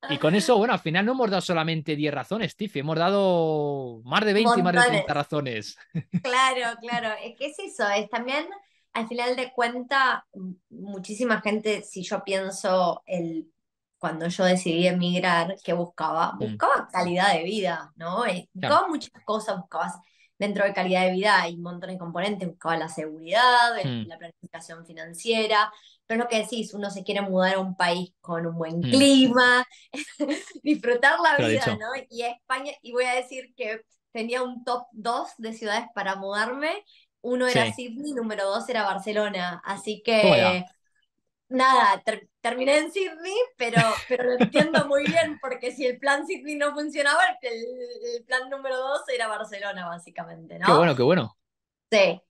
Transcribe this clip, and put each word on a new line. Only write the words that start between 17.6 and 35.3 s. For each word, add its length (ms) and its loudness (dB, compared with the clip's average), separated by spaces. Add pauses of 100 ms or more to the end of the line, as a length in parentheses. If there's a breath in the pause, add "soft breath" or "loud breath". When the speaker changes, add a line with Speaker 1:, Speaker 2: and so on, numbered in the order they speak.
Speaker 2:
¿no? 300 -4
Eh, 260 -6
Speaker 1:
Claro. 220 0
Speaker 2:
buscaba 140 4
muchas 360 -8
cosas, 320 -2
buscabas 380 -6 (420 soft breath)
dentro 280 -2
de 100 0
calidad 320 2
de 60 2
vida 280 4
hay 140 -4
un 80 -10
montón 260 -12
de 80 -10
componentes, 500 -6
buscaba 300 -4
la 140 -4
seguridad, 880 2
el, 260 -4
Speaker 1:
Mm. 40 -14
Speaker 2:
la 100 -16
planificación 680 -18
financiera, 880 0 (340 loud breath)
pero 140 -2
es 40 0
lo 40 -6
que 140 0
decís, 320 -6
uno 160 -6
se 140 -12
quiere 180 -2
mudar 320 2
a 60 0
un 160 -4
país 440 0
con 240 -6
un 140 -6
buen 220 -4
Speaker 1:
Mm. 20 -2
Speaker 2:
clima, 840 6 (280 soft breath)
<laughs> 720 -8
disfrutar 580 2
la 160 4
Speaker 1:
Te 60 2
lo 60 2
he 40 4
Speaker 2:
vida, 120 2
Speaker 1:
dicho. 140 0
Speaker 2:
¿no? 80 -8 (240)
Y 120 -8
España, 500 -6 (100)
y 100 -16
voy 120 0
a 100 0
decir 420 -6
que 260 -8 (300)
tenía 300 -4
un 220 -8
top 280 -4
dos 360 -4 (100)